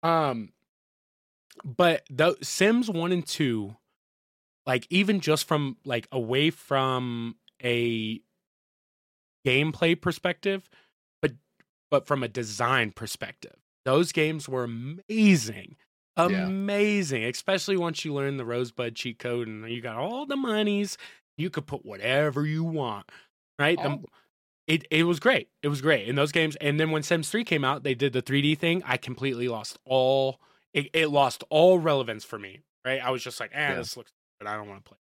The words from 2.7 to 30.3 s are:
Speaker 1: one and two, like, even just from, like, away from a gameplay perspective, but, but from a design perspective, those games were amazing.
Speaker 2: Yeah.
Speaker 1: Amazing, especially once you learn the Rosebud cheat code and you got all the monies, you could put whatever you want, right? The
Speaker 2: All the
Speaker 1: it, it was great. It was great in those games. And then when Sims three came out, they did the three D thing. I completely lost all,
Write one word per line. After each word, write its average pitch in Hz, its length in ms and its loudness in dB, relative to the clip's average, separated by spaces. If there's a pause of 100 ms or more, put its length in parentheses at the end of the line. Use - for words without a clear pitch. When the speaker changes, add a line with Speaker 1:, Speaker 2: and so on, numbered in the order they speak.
Speaker 1:
one 170 220 0
and 180 160 0
two, 110 480 -2 (920)
like, 127 240 0
even 196 300 2
just 151 280 0
from, 143 360 0
like, 120 280 -4
away 135 400 0
from 127 880 -2 (240)
a 117 600 -2 (1200)
gameplay 156 540 2
perspective, 185 720 -4 (520)
but, 143 120 0 (580)
but 139 160 2
from 135 160 0
a 113 60 -4
design 117 600 0
perspective, - 640 -12 (280)
those 151 300 2
games 156 340 0
were 131 160 -4
amazing. 127 1120 2 (420)
Speaker 2:
Yeah. 185 280 2
Speaker 1:
Amazing, 196 800 0
especially 190 520 -2
once 170 280 -2
you 151 80 -6
learn 139 240 -2
the 127 80 -6
Rosebud 120 500 -4
cheat 120 240 -8
code 120 280 -4
and 110 220 -12
you 120 120 -8
got 113 160 -8
all 233 280 -6
the 277 120 -4
monies, 214 600 0 (400)
you 170 120 -2
could 151 160 -6
put - 200 -10
whatever 131 600 0
you 156 200 -2
want, 127 440 -6 (480)
right? 151 240 2
The 143 80 -2
Speaker 2:
All 143 100 -2
the - 80 -16 (600)
Speaker 1:
it, 156 240 0
it 160 140 4
was 170 140 2
great. 226 300 2 (140)
It 147 60 0
was 143 120 -2
great 131 260 2
in 127 80 -2
those 147 160 2
games. 156 260 2
And 147 220 0
then 160 120 2
when 156 100 0
Sims 160 300 0
three 226 140 0
came 147 180 0
out, 135 200 0
they 135 120 0
did 131 180 0
the 123 80 0
three 139 200 0
D 151 120 2
thing. 170 320 0
I 127 120 0
completely 123 500 -6
lost 110 380 -8
all, 131 560 2 (320)